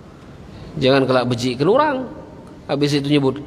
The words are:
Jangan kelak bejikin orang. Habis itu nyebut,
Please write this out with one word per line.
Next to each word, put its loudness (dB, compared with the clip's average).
Jangan 4
kelak 2
bejikin 0
orang. 0
Habis 0
itu -4
nyebut, 2